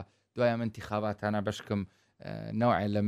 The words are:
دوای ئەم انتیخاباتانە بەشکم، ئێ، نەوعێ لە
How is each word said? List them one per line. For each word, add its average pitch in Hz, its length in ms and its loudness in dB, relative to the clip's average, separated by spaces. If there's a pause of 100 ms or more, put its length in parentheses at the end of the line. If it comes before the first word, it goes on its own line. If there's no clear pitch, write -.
(360)
دوای 120 160 4
ئەم 117 100 0
انتیخاباتانە 107 800 -2
بەشکم، 104 400 -2
ئێ، - 680 -10
نەوعێ 107 360 2
لە 104 200 2